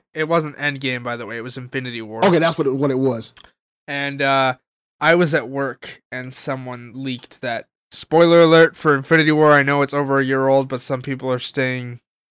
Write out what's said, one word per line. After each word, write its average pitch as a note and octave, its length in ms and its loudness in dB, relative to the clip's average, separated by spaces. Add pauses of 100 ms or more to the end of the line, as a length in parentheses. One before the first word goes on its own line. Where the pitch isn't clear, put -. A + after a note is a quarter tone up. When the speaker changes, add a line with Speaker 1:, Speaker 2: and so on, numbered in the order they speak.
(140)
Speaker 1:
it D#3 140 -4
wasn't D#3+ 280 -2
Endgame, C3+ 460 -6
by A#2+ 140 -6
the A#2 100 -10
way, A2+ 100 -10
it A2+ 60 -8
was B2 140 -12
Infinity B2 460 -10
War. A2 220 -4
Speaker 2:
Okay, F3 140 4
that's E3 180 0
what D3+ 100 -2
it, C3+ 80 0
what C#3 160 0
it B2+ 80 0
was. B2 360 -2 (520)
Speaker 1:
And, C#3+ 360 -6
uh, C3+ 340 2 (440)
I D#3+ 140 4
was E3+ 200 2
at B2 140 -2
work, C3+ 640 -8
and B2+ 240 -12
someone B2+ 580 -10
leaked C3 480 -10
that. A#2 280 -8 (240)
Spoiler E3+ 480 4
alert E3 360 6
for D3+ 200 2
Infinity D#3 360 2
War, D3+ 200 6
I C#3+ 100 6
know C#3+ 200 0
it's C#3 120 -4
over C#3 240 -2
a C3+ 60 2
year C3+ 240 0
old, C3+ 200 2
but C3 140 -8
some B2+ 200 -6
people C3 300 -6
are B2+ 60 -4
staying B2+ 640 -6 (300)